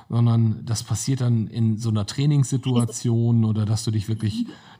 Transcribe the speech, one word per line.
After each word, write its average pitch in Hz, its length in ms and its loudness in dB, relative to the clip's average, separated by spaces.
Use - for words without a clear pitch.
sondern 117 560 2
das 113 200 -6
passiert 127 360 -4
dann 117 280 0
in 113 300 0
so 117 120 -4
einer 107 160 -2
Trainingssituation 120 1400 2
oder 107 220 2
dass 107 180 -2
du 113 60 -2
dich 107 180 -2
wirklich 110 380 -2